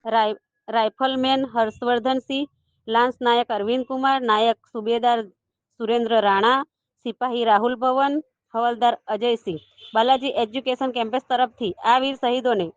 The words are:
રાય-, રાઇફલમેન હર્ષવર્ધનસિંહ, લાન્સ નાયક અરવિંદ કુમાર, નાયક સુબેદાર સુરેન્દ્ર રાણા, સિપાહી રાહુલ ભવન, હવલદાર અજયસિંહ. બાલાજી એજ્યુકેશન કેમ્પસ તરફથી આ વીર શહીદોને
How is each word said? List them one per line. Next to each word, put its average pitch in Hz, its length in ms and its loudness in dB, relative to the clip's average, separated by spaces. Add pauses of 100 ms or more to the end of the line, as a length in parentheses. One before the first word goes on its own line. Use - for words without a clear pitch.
રાય-, 220 300 0 (320)
રાઇફલમેન 262 760 -2
હર્ષવર્ધનસિંહ, 247 1000 -2 (400)
લાન્સ 233 340 2
નાયક 240 300 2
અરવિંદ 233 340 -2
કુમાર, 269 360 -2
નાયક 226 360 2 (140)
સુબેદાર 233 540 -2 (520)
સુરેન્દ્ર 226 440 0
રાણા, 208 420 2 (400)
સિપાહી 240 400 -4
રાહુલ 226 320 4
ભવન, 269 480 0 (300)
હવલદાર 240 440 0 (100)
અજયસિંહ. 214 520 -4 (340)
બાલાજી 254 340 2
એજ્યુકેશન 254 640 -4
કેમ્પસ 233 380 -4
તરફથી 240 420 -2
આ 240 280 2
વીર 269 160 -2
શહીદોને 240 600 -2